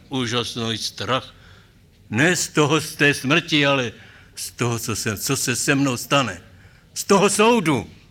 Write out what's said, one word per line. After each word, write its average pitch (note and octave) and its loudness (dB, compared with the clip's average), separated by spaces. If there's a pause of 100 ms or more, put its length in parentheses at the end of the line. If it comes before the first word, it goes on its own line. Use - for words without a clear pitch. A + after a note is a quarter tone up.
úžasný A#2 -4
strach, - -6 (720)
ne D3+ 2
z - -4
toho, D3+ 2
z - -12
té C#3+ 4
smrti, D3 0
ale C3+ 0 (440)
z - -12
toho, A#2+ -2
co A2 -6
se, G#2 -4
co C3 -2
se B2 -2
se C#3+ 0
mnou C3+ 0
stane. A2+ 0 (520)
Z - -8
toho G3+ 4
soudu. G3 2 (220)